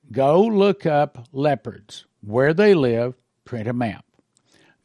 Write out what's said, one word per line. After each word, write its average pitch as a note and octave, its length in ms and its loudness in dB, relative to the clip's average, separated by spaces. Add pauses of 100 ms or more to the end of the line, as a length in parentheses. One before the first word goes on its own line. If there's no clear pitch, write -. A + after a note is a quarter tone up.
(100)
Go C#3 320 2
look G3+ 440 0
up D3 460 -2
leopards, C3+ 720 -6 (140)
where C3 340 0
they G#3 200 4
live, B2 400 0 (300)
print A2 240 -10
a B2 40 -6
map. A#2+ 320 -6 (800)